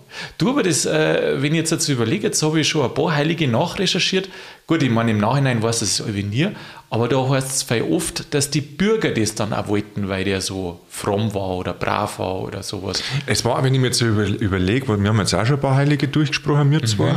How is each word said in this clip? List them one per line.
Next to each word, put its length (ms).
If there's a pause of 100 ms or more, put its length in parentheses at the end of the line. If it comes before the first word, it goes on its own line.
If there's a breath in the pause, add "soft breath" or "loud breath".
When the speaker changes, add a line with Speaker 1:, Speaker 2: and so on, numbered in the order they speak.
(380 loud breath)
Speaker 1:
Du, 120
aber 120
das, 240
äh, 560
wenn 100
ich 60
jetzt 140
dazu 200
überlege, 360
jetzt 140
habe 180
ich 80
schon 160
ein 100
paar 200
Heilige 340
nachrecherchiert. 840 (360 loud breath)
Gut, 160
ich 60
meine, 220
im 80
Nachhinein 440
weiß 200
es 180
irgendwie 220
nie, 260 (400 loud breath)
aber 200
da 200
heißt 220
es 140
voll 260
oft, 420
dass 180
die 120
Bürger 480
das 240
dann 180
auch 160
wollten, 400
weil 160
der 160
so 480
fromm 460
war 160
oder 240
brav 460
war 200
oder 220
sowas. 400 (240 loud breath)
Speaker 2:
Es 180
war, 200
wenn 100
ich 60
mir 80
jetzt 120
über-, 240
überlege, 640
weil 140
wir 80
haben 80
jetzt 160
auch 100
schon 120
ein 60
paar 140
Heilige 320
durchgesprochen, 640
wir 100
Speaker 1:
Mhm. 60
Speaker 2:
zwei. 300